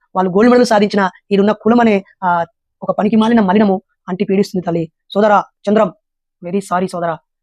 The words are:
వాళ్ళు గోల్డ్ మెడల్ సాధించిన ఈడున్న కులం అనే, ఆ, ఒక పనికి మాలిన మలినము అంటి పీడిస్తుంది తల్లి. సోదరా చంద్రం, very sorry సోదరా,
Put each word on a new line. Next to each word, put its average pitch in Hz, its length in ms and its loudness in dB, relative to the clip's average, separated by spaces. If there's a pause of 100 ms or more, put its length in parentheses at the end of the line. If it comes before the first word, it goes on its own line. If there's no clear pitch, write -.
(160)
వాళ్ళు 185 140 0
గోల్డ్ 208 200 2
మెడల్ 247 160 4
సాధించిన 208 440 0 (200)
ఈడున్న 202 220 2
కులం 233 280 0
అనే, 208 240 2 (200)
ఆ, 175 200 -2 (380)
ఒక 180 160 -4
పనికి 220 180 0
మాలిన 226 240 2
మలినము 196 420 2 (260)
అంటి 185 160 -6
పీడిస్తుంది 190 420 -2
తల్లి. 165 260 -4 (220)
సోదరా 208 300 2 (260)
చంద్రం, 214 220 0 (520)
very 175 160 -4
sorry 185 300 -4
సోదరా, 170 280 -6 (240)